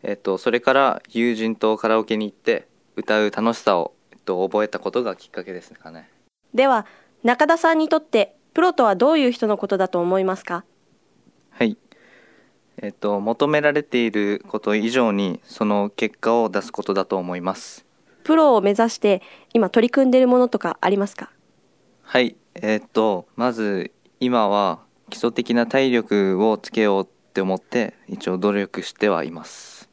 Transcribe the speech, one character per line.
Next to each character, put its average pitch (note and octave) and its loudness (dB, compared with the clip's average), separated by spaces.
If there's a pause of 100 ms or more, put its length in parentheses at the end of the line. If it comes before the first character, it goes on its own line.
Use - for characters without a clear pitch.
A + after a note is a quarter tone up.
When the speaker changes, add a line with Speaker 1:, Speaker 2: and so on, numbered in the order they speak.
Speaker 1:
え G2+ -6
っ G2+ -6
と、 F#2+ -4
そ A#2+ 0
れ A#2+ 4
か C3 2
ら C3+ 2
友 A#2 0
人 A2 -4
と A2 0
カ A2+ -2
ラ A2 4
オ A2 -2
ケ A2 -4
に G#2+ -6
行 - -20
っ - -20
て - -4 (260)
歌 G#2+ -2
う G#2 0
楽 A2+ -2
し - -10
さ F#2+ 2
を、 - -4 (200)
え - -20
っ - -20
と、 F#2 -2
覚 G#2 0
え G#2 -2
た G2+ -10
こ F#2+ -6
と A#2+ -2
が G2+ -6
き - -20
っ - -20
か F2+ -14
け F#2 -14
で F2+ -12
す - -20
か - -20
ね。 E2 -20 (460)
Speaker 2:
で C4 4
は、 A3+ 0 (380)
中 B3 2
田 E4 4
さ D#4+ 2
ん D#4+ 2
に D#4 0
と D#4+ 2
っ D#4 2
て A3+ -2 (180)
プ E4 2
ロ F4+ 4
と C4 2
は G3+ 4
ど B3 4
う D#4+ 4
い C4+ 2
う B3 2
人 A#3 -4
の G#3 0
こ G3+ -8
と G3 -2
だ F#3 0
と F3+ -2
思 F3 0
い - 0
ま F#3+ -2
す - -18
か？ F3 -8 (840)
Speaker 1:
は - -2
い。 G#2+ -2 (1000)
え G#2 -12
っ G2+ -12
と、 G#2 -2
求 A#2 0
め D3+ 2
ら D3 4
れ D3 0
て A#2+ -2
い A2 0
る G#2 -2
こ G#2+ -6
と G#2 0
以 A2 0
上 A#2+ 2
に G2+ -2
そ - -6
の G#2 0
結 - -6
果 A2+ 2
を A2+ 2
出 G2 -4
す - -12
こ - -10
と G2 -2
だ F#2+ 0
と G2 -4
思 F2+ -6
い F2+ -8
ま F#2 -4
す。 - -14 (380)
Speaker 2:
プ D#4 2
ロ D4+ 6
を G#3+ 4
目 G3+ 2
指 A3+ 2
し - -12
て G3+ 0 (320)
今 G#3 2
取 A#3 2
り - -2
組 C4+ 2
ん B3+ 2
で B3+ 6
い - 6
る B3+ 4
も B3 4
の B3 4
と A3 -4
か - -6
あ - 0
り G3 2
ま G3 0
す G3 -12
か？ - -18 (680)
Speaker 1:
は - -2
い。 B2 -2 (180)
え G#2+ -2
っ G#2 -6 (100)
と、 G#2+ 0
ま B2 -2
ず G2+ -4 (300)
今 B2 0
は G2 0 (280)
基 - -14
礎 A#2 -2
的 A#2 -4
な A#2 2
体 C3+ 0
力 G#2 0
を G#2+ 0
つ - -14
け A2+ 0
よ G2+ 2
う F#2+ -4
っ - -20
て F#2+ -2
思 F#2+ -2
っ - -8
て - -6 (140)
一 - -8
応 F#2 -2
努 G2+ 0
力 G2 -4
し - -12
て G#2 0
は E2 0
い D2+ -10
ま D#2+ -14
す。 - -18